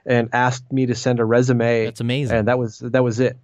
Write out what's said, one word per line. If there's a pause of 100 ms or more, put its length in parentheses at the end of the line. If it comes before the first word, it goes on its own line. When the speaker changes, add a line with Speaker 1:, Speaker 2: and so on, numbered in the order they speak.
Speaker 1:
and
asked
me
to
send
a
resume.
Speaker 2:
That's
amazing.
Speaker 1:
And
that
was,
that
was
it.